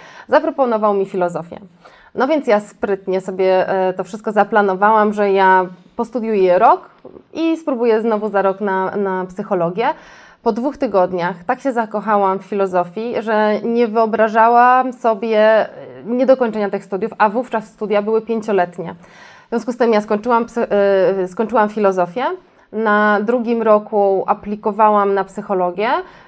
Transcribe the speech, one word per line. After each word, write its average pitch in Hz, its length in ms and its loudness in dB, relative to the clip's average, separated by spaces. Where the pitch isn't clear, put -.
zaproponował 240 640 0
mi 196 120 -2
filozofię. 175 540 -6
No 262 140 -2
więc 302 180 0
ja 208 140 2
sprytnie 190 600 -4
sobie, 185 480 0
e, 185 240 0
to 185 120 -6
wszystko 214 280 -10
zaplanowałam, 208 800 2
że 202 200 0
ja 190 340 4
postudiuję 220 600 0
rok 285 320 4
i 330 220 -2
spróbuję 240 440 0
znowu 214 280 -2
za 196 140 -2
rok 190 180 0
na, 190 360 -2
na 190 300 -4
psychologię. 185 600 -4
Po 233 100 0
dwóch 247 240 -4
tygodniach 180 680 -2
tak 247 160 -4
się 269 120 -4
zakochałam 208 680 0
w 190 40 -12
filozofii, 196 800 -4
że 214 420 0
nie 233 260 0
wyobrażałam 226 1040 4
sobie, 226 480 -2
e, 220 280 4
niedokończenia 233 640 2
tych 196 140 -6
studiów, 208 340 -6
a 214 100 4
wówczas 226 360 -4
studia 208 380 -2
były 220 200 0
pięcioletnie. 196 720 -4
W - 20 -20
związku 233 240 -4
z 240 40 -8
tym 233 160 2
ja 208 80 4
skończyłam 226 440 -2
psy-, 233 220 -6
e, 180 60 -4
skończyłam 214 400 0
filozofię, 196 560 -2
na 208 480 2
drugim 233 420 -2
roku 208 640 2
aplikowałam 208 880 0
na 190 100 0
psychologię 190 640 -4